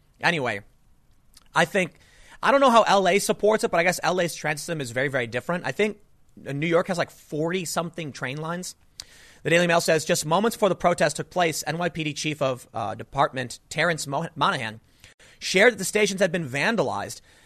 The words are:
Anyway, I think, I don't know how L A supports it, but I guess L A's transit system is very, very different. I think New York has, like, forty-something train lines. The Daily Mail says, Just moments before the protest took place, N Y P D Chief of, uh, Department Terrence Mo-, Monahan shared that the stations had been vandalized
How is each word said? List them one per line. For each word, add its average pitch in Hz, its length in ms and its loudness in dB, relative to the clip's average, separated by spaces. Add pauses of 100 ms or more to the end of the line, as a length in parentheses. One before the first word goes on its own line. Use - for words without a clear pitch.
(200)
Anyway, 123 420 0 (920)
I 165 100 4
think, 180 280 0 (500)
I 202 80 2
don't 277 100 6
know 269 100 6
how 226 120 8
L 190 240 4
A 196 140 4
supports 214 420 0
it, 226 80 -2
but 175 80 0
I 170 60 2
guess 175 180 0
L 180 180 0
A's 170 140 -2
transit 151 260 -4
system 160 200 -6
is 123 100 -6
very, 127 180 -2
very 131 200 -2
different. 123 360 -4
I 135 60 -4
think 208 280 -2 (380)
New 139 300 -6
York 170 220 2
has, 180 100 -4
like, 156 120 -4
forty-something 165 1000 -6
train 135 280 -8
lines. 170 360 -8 (720)
The 143 60 -2
Daily 175 180 4
Mail 170 120 4
says, 160 240 2
Just 165 220 0
moments 202 300 2
before 202 140 4
the 175 40 0
protest 170 420 2
took - 140 -10
place, 175 380 0
N 160 100 -2
Y 175 100 -2
P 165 140 -6
D 151 120 -4
Chief 151 280 -4
of, 131 320 -2
uh, 107 220 -4
Department 127 720 -4
Terrence 156 400 -2
Mo-, 147 260 -4
Monahan 135 460 -2 (580)
shared 190 340 4
that 202 60 -12
the 185 60 -6
stations 202 360 0
had 185 120 2
been 170 160 -4
vandalized 127 720 -2 (260)